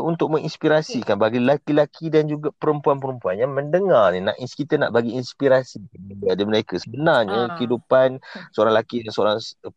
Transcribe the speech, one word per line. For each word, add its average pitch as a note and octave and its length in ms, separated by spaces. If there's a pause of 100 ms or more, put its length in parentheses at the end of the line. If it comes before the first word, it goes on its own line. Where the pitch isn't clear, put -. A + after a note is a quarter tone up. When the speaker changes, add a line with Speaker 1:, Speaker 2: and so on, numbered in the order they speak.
Speaker 1:
untuk D#3+ 280
menginspirasikan D3+ 840
Speaker 2:
Okey. G2+ 100
Speaker 1:
bagi A2+ 160
lelaki-lelaki D3 680
dan D#3 180
juga D3+ 260
perempuan-perempuan C3+ 840
yang C3 140
mendengar D3 580
ni, F2+ 100
nak G2+ 160
ins-, B2+ 200
kita D3 220
nak C#3+ 140
bagi A#2 220
inspirasi C3 720
kepada F#2+ 600
mereka. G#2+ 320
Sebenarnya A#2 680
Speaker 2:
Ah. A#2 100
Speaker 1:
kehidupan C3 680
Speaker 2:
Hmm. - 300
Speaker 1:
seorang A2 240
lelaki A2+ 280
dan G#2+ 100
seorang G#2 260
s-, - 160 (240)